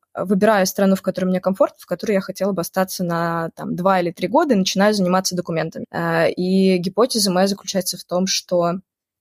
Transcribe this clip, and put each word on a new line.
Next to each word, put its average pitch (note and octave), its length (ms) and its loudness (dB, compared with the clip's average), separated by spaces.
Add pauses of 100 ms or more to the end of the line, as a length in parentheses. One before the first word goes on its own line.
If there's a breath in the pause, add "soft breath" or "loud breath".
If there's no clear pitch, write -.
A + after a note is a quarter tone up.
(160)
выбираю G3 500 2
страну, F#3+ 300 2
в - 60 -4
которой F#3 240 -4
мне F#3 140 0
комфортно, F#3+ 400 0
в - 60 -20
которой - 280 -4
я F#3+ 80 2
хотела F#3+ 300 -4
бы F3+ 100 -2
остаться F#3+ 420 -4
на, E3+ 520 -2
там, - 200 -8
два F#3 240 2
или F3 120 0
три - 160 -6
года, C#4 260 2
и G3+ 40 4
начинаю G3 360 2
заниматься F#3 420 0
документами. E3 560 -6
Э, E3 400 0
и F#3+ 460 2
гипотеза G3+ 540 0
моя F#3 160 2
заключается G3 500 -6
в - 60 -18
том, F#3 240 -2
что F3 520 -2 (420)